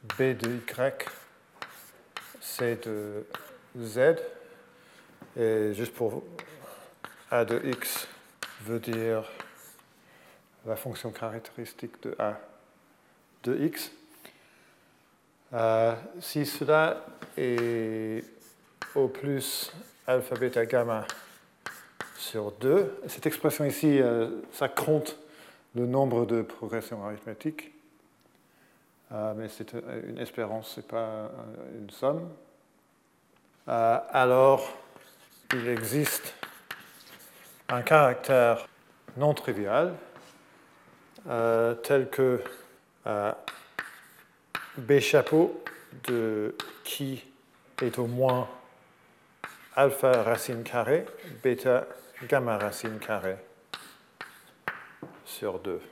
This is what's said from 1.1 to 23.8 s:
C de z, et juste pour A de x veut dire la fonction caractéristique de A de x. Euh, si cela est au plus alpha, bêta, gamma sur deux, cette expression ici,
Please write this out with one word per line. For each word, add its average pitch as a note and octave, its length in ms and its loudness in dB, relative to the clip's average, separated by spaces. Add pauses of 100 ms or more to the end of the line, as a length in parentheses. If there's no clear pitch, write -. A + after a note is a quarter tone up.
C A#2+ 360 -2
de G#2 500 -6 (520)
z, B2 380 4 (1200)
et A2 360 2
juste A2+ 220 -6
pour A2+ 300 -2 (1040)
A A#2+ 140 4
de A2+ 200 -2
x - 440 -6 (540)
veut A2+ 180 -4
dire A2+ 500 -2 (1400)
la A2 80 -4
fonction A2 380 -10
caractéristique A2+ 920 -12
de - 160 -8
A G#2+ 220 -2 (1040)
de B2 120 0
x. - 360 -4 (1600)
Euh, A2+ 420 4 (240)
si - 260 -2
cela D3+ 600 2 (320)
est A#2 880 -2 (720)
au C3+ 100 4
plus C3+ 640 -4 (380)
alpha, B2+ 260 0
bêta, A#2+ 320 0
gamma A2+ 400 0 (1120)
sur G#2 360 -6
deux, F#3+ 540 2
cette - 200 -6
expression D#3 380 0
ici, C#3+ 360 4